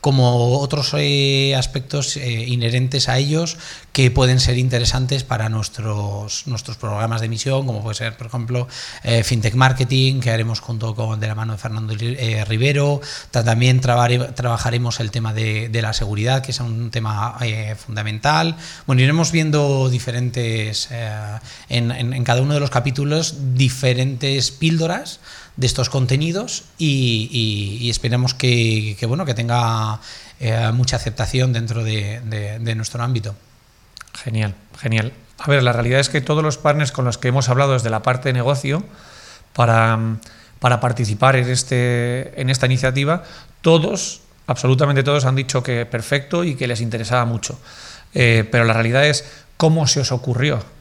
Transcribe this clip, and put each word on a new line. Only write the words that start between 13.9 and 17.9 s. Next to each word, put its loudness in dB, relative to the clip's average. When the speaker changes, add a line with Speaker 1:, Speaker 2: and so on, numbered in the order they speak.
Speaker 1:
trabajaremos -2
el -2
tema -4
de, -2
de -2
la -2
seguridad, 0
que -8
es -6
un -4
tema, -2
eh, -4
fundamental. 0